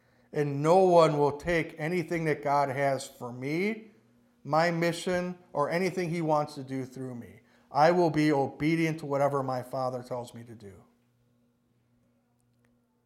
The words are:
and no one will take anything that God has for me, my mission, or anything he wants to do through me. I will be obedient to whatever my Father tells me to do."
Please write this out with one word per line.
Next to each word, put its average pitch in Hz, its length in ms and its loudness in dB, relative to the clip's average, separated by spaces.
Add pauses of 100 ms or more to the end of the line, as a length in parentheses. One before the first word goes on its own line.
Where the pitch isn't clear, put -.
(340)
and 143 280 -2
no 170 180 6
one 165 360 6
will 143 160 4
take 160 460 -4
anything 165 480 -4
that 147 180 -2
God 143 240 2
has 135 380 -2
for 120 260 -14
me, 165 600 -6 (520)
my 156 260 2
mission, 180 680 -2 (160)
or 135 160 0
anything 175 400 -2
he 175 100 -4
wants 151 360 0
to 139 60 -12
do 131 220 -6
through 131 300 -12
me. 104 260 -16 (320)
I 151 180 6
will 180 200 4
be 151 220 2
obedient 156 680 0
to 151 80 -12
whatever 139 360 2
my 127 200 -4
Father 127 400 -6
tells 120 320 -10
me 117 100 -16
to 117 100 -18
do." 104 200 -20 (2250)